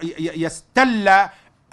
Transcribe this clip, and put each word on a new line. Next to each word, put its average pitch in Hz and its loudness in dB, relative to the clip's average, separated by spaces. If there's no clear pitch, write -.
ي-، 160 -8
يستل 202 0